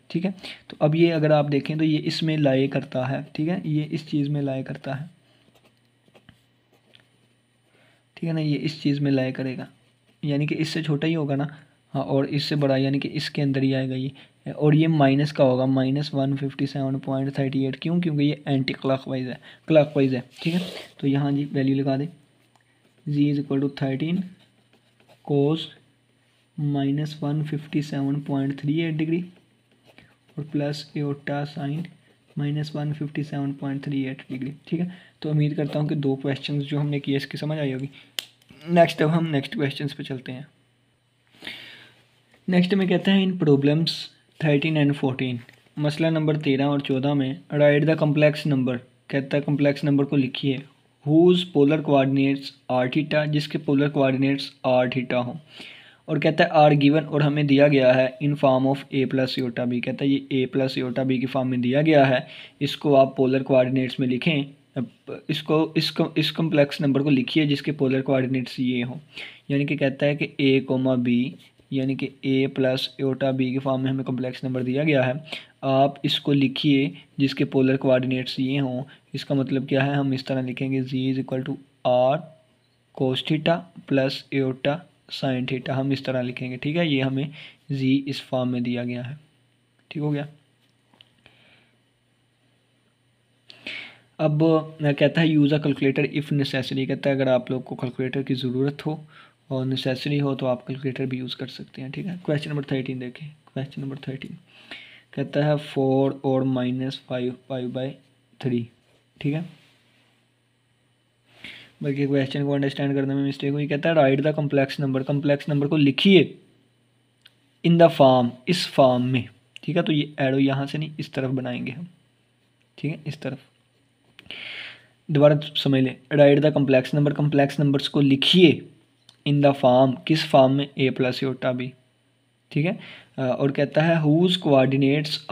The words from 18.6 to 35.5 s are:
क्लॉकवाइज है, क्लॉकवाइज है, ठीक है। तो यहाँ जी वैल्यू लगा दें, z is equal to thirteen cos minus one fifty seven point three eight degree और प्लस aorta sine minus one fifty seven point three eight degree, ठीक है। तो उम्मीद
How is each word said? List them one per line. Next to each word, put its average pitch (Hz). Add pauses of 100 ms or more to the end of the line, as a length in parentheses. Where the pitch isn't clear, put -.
क्लॉकवाइज 135
है, - (280)
क्लॉकवाइज 147
है, 123 (200)
ठीक 165
है। 180 (400)
तो 143
यहाँ 143
जी 143
वैल्यू 135
लगा 139
दें, 147 (1000)
z 147
is 147
equal 139
to 143
thirteen 151 (1080)
cos 147 (920)
minus 143
one 151
fifty 151
seven 139
point 139
three 147
eight 160
degree 165 (1120)
और 147
प्लस 147 (120)
aorta 143 (100)
sine 143 (500)
minus 147
one 147
fifty 147
seven 139
point 139
three 139
eight 135
degree, 131 (160)
ठीक 170
है। 180 (320)
तो 156
उम्मीद 147